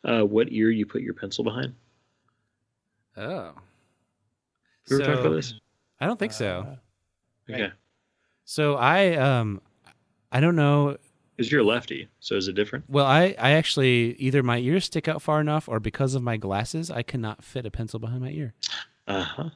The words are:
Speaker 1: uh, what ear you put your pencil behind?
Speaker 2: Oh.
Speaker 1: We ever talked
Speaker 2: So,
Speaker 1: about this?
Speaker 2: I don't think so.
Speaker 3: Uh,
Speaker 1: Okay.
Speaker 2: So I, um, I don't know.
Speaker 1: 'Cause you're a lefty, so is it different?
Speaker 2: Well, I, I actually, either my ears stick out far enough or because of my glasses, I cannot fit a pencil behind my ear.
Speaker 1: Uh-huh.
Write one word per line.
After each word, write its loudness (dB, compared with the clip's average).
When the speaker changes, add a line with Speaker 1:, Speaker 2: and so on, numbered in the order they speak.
Speaker 1:
uh, 2
what 2
ear 2
you 0
put -6
your -8
pencil -8
behind? -6
Speaker 2:
Oh. -10
Speaker 1:
We 2
ever 0
talked 2
Speaker 2:
So, -2
Speaker 1:
about 2
this? -6
Speaker 2:
I -2
don't -2
think -4
so. -4
Speaker 3:
Uh, -16
Speaker 1:
Okay. -6
Speaker 2:
So 0
I, 4
um, 2
I 2
don't 4
know. 4
Speaker 1:
'Cause -2
you're 4
a 6
lefty, 0
so -4
is -2
it -8
different? -2
Speaker 2:
Well, 4
I, 6
I 4
actually, 2
either 0
my 2
ears 0
stick -6
out -4
far 0
enough -2
or -2
because -2
of -2
my -2
glasses, -4
I -6
cannot -8
fit -10
a -8
pencil -8
behind -6
my -8
ear. -8
Speaker 1:
Uh-huh. -4